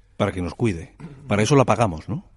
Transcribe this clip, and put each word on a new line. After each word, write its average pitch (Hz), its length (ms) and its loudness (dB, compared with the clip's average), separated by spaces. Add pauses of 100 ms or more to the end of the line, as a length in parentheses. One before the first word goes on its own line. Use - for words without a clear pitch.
(180)
para 101 140 0
que 95 100 -6
nos 85 140 -6
cuide. 95 400 -4 (320)
Para 104 160 2
eso 147 120 4
la 135 100 6
pagamos, 98 440 0
¿no? 147 160 -8 (120)